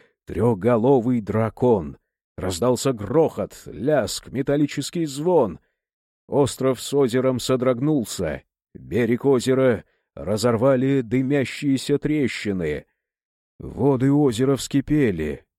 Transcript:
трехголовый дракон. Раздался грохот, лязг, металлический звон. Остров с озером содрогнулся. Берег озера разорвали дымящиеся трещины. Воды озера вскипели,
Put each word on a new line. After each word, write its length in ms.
трехголовый 960
дракон. 760
Раздался 560
грохот, 720
лязг, 640
металлический 760
звон. 520
Остров 520
с 120
озером 460
содрогнулся. 1040
Берег 500
озера 600
разорвали 840
дымящиеся 1000
трещины. 840
Воды 540
озера 440
вскипели, 920